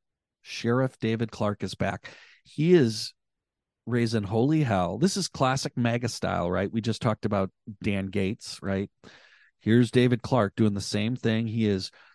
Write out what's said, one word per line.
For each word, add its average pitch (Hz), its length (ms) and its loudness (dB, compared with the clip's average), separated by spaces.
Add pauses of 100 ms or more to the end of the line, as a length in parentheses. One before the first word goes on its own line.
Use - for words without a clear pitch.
(400)
Sheriff 127 580 -2
David 113 320 -2
Clark 104 320 -4
is 95 140 -8
back. 95 340 -6 (320)
He 165 320 2
is 113 400 2 (720)
raising 117 380 0
holy 127 380 2
hell. 98 360 0
This 185 180 0
is 190 120 -4
classic 135 480 -2
maga 120 320 0
style, 90 420 -4
right? 92 220 -2
We 110 80 -2
just 110 220 -4
talked 110 220 -2
about 98 260 0 (320)
Dan 98 240 -2
Gates, 98 540 -4
right? 98 300 -4 (720)
Here's 117 320 4
David 123 300 4
Clark 110 340 2
doing 107 180 2
the 101 60 -4
same 107 340 -4
thing. 113 320 -2
He 110 200 -2
is 95 260 -2 (220)